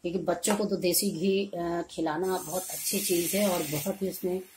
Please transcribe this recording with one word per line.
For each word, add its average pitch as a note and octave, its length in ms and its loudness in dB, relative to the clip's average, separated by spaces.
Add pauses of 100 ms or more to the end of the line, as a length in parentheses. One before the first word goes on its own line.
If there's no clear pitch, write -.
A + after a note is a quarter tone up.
क्योंकि F3 160 -2
बच्चों F3+ 360 2
को G#3 100 0
तो G3 100 0
देसी F3+ 360 2
घी, F#3+ 360 2
अ, E3+ 420 -2
खिलाना E3+ 480 0
बहुत F3 320 -4
अच्छी - 300 -2
चीज़ F3 380 2
है G3+ 120 4
और E3+ 140 2
बहुत D3+ 380 -2
ही F#3+ 80 0
उसमें F#3 320 -2 (160)